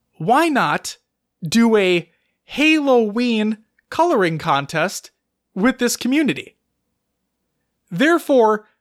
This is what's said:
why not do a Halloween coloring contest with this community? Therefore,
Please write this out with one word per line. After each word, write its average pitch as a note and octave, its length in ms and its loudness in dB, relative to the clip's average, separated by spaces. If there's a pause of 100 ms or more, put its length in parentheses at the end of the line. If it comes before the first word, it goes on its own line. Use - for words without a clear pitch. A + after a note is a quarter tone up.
(180)
why C4 320 0
not F#3 480 -4 (440)
do A3 360 2
a F3+ 340 0 (320)
Halloween A#3+ 1200 0 (260)
coloring A3 480 0
contest D3+ 760 -4 (440)
with A3+ 220 0
this A#3+ 180 0
community? B3+ 640 -2 (1300)
Therefore, A#3 800 0 (140)